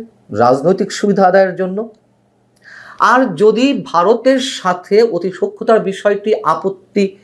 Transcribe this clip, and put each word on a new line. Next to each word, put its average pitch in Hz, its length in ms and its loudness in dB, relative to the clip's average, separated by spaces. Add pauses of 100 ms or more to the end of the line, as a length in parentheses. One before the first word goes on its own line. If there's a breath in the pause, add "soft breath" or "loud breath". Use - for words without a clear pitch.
(420)
রাজনৈতিক 160 460 2 (100)
সুবিধা 202 320 0
আদায়ের 190 300 2
জন্য? 190 180 -6 (1300 loud breath)
আর 254 80 4 (200)
যদি 220 260 4 (260)
ভারতের 240 480 2 (180)
সাথে 180 380 -2 (180)
অতি 185 240 -4
সখ্যতার 214 420 0
বিষয়টি 202 500 -2 (220)
আপত্তি, 190 520 -4 (200 soft breath)